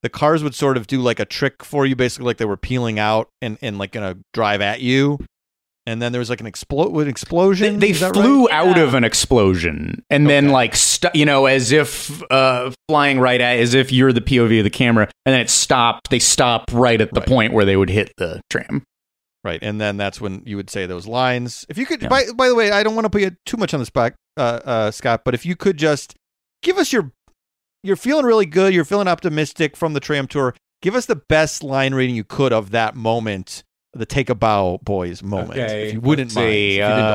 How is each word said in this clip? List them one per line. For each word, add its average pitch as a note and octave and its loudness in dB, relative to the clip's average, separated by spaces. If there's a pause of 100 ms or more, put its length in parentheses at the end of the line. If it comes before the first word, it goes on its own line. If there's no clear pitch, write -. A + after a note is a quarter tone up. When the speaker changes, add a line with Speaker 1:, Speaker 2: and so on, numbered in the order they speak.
Speaker 1:
the A#2+ -4
cars D3+ 0
would C#3 -6
sort C3+ 0
of A2+ -6
do, C3+ -2
like, B2 -2
a G#2+ -2
trick - -6
for C#3+ -2
you, C3+ -2
basically, B2 -2
like, A#2 -2
they A#2 -4
were G2+ -4
peeling A#2 -4
out A2 0 (140)
and, A2 -8
and, G#2 -8
like, G2 -8
gonna F#2+ -8 (160)
drive G#2 0
at G#2 -2
you. C#3 0 (680)
And A2+ -6
then A#2+ -4
there B2 -4
was, A#2+ -4
like, A#2+ -6
an G#2+ -12
explo-, D#3 -4
an D3 -2
explosion. F#3+ 0
Speaker 2:
They, G3 4
they - 2
Speaker 1:
Is D#3+ 0
that F#3 0
Speaker 2:
flew A#3+ 6
Speaker 1:
right? - 2
Speaker 2:
out E3+ 4
Speaker 3:
Yeah. D#3+ 6
Speaker 2:
of B2+ 2
an B2 4
explosion F#2 0
and D3 4
then, C#3+ 4
Speaker 1:
Okay. C#3+ 4
Speaker 2:
like, B2 2
stu-, - 0
you D3+ 2
know, C#3 4
as C3 2
if, D3 -2
uh, C3 2 (180)
flying C#3+ 2
right B2+ 4
at, B2 2
as A#2+ 2
if C3 2
you're C3 6
the A#2 2
P - 2
O A#2 6
V A2 4
of G#2 4
the G#2 2
camera, A#2 2 (160)
and C3 4
then B2+ 2
it G#2+ -4
stopped. - 0
They B2+ 0
stopped A#2+ 0
right A#2+ 4
at - -4
the - -2
Speaker 1:
Right. - -6
Speaker 2:
point A#2 2
where G#2 4
they G2 4
would F#2+ 4
hit G2+ -2
the E2+ -6 (100)
tram. - -6 (600)
Speaker 1:
Right, E2+ -8
and G#2 -8
then G#2 -4
that's G2+ -6
when G2 -10
you G#2 -10
would G2 -10
say F#2+ -8
those F2+ -12
lines. B2 -4
If D3 -12
you A#3+ -6
could, D4+ -6
Speaker 2:
Yeah. - -8
Speaker 1:
by, C4 0 (100)
by B3+ 2
the B3 2
way, A3 2
I G#3 0
don't A3 -2
wanna A3 -2
put G#3 0
you F#3+ -2 (120)
too - -8
much G#3 -4
on D3 -2
the A#2 -6
spot, A#2 -2 (240)
uh, A#2+ -2
uh, A2+ -2
Scott, A#2 -2
but B2+ -2
if B2 -6
you F3 -4
could F#3+ -2
just D3 -2 (480)
give F#4 0
us D4 0
your, E3+ 0 (720)
you're F#3+ -2
feeling C#4+ 0
really A3 4
good, F#3 2
you're F3+ 2
feeling G3+ -2
optimistic D#3 -2
from D#3+ -4
the D3 -4
tram C#3 -4
tour. C3 -2 (260)
Give F#3+ -2
us B3 -2
the D3+ -4
best D#3 0
line C3+ -2
reading B2+ 0
you G#2+ -4
could C3 0
of G#2 -2
that A2+ -2
moment, A2 -6 (280)
the A2+ -10
"Take - -2
a B2 0
bow, G2+ 0
boys" F2+ -6
moment, G2 -8
Speaker 2:
Okay, G#2+ -6
Speaker 1:
if G#2+ -8
you A2+ -6
wouldn't C3 0
Speaker 2:
let's A2 -8
Speaker 1:
mind, A#2 0
Speaker 2:
see, G#2 0
Speaker 1:
if G2 0
you'd G2+ 0
Speaker 2:
uh, G#2+ 2 (180)